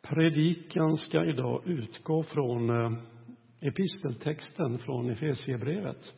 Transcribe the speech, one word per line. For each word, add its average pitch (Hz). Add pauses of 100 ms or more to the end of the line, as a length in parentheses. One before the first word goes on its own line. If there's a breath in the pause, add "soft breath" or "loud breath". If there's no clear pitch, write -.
(140)
Predikan 160
ska 156
idag 127
utgå 160
från, 120
eh, 117 (680)
episteltexten 147
från 123
Efesierbrevet. 139 (200)